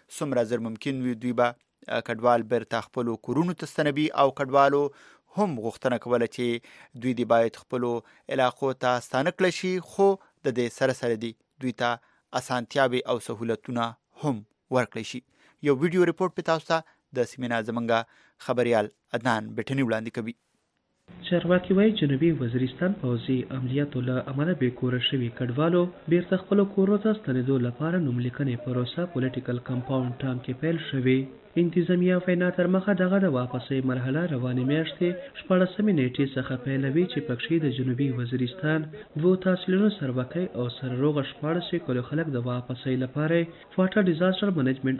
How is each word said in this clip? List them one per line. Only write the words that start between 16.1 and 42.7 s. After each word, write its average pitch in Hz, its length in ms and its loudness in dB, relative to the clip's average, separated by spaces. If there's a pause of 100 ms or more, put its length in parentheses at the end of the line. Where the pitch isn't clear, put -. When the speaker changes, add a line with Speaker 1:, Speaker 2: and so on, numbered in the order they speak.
Speaker 1:
ریپورټ 185 300 -2
په 165 120 -2
تاسو 160 200 -2
ته 165 60 2 (380)
د 123 140 2
سیمې 127 220 -8
نه 117 60 0 (100)
زمونږ 117 200 -4 (580)
خبریال 120 420 2 (280)
عدنان 113 380 0
بټني 135 300 -2
وړاندې 113 320 -2
کوي. 117 180 -6 (960)
Speaker 2:
چارواکي 180 480 2
وایي 214 240 6
جنوبي 143 300 4 (100)
وزیرستان 127 600 0
پوځي 123 380 0 (180)
عملیاتو 131 520 -2
له 127 140 0 (100)
امله 151 280 0
بې 123 100 2 (100)
کوره 123 280 0
شوي 123 300 0
کډوالو 156 440 2 (320)
بیرته 180 280 2
خپلو 202 320 4
کورونو 196 320 4
ته 214 120 2
ستنېدو 131 380 0 (100)
لپاره 160 400 -2
نوملیکنې 123 600 -2
پروسه 123 500 -2
پولیټیکل 127 420 -2 (120)
کمپاونډ 127 500 -2
ټاون 127 240 -2
کې 131 160 -6
پیل 165 180 0 (120)
شوې. 131 280 2 (380)
انتظامیه 180 600 4 (100)
وینا 180 240 2
تر 180 160 2
مخه 190 280 2
دغه 185 240 2
د 190 160 4
واپسۍ 127 440 -2 (120)
مرحله 131 360 0
روانې 127 440 0
میاشتې 160 380 0 (300)
شپاړسمې 185 600 2
نیټې 127 360 2
څخه 131 180 -4 (120)
پیلوي 135 420 2
چې - 220 -4
پکښې 147 340 -2
د 151 40 2 (120)
جنوبي 127 300 0 (100)
وزیرستان 131 680 -2 (300)
دوو 175 160 4 (140)
تحصیلونو 190 500 2
سروکی 127 580 -4
او 120 220 -2
سرروغه 135 540 0
شپاړس 165 400 -4 (160)
کلو 123 240 -2
خلک 147 240 -2
د 120 160 -2
واپسۍ 127 440 -4 (100)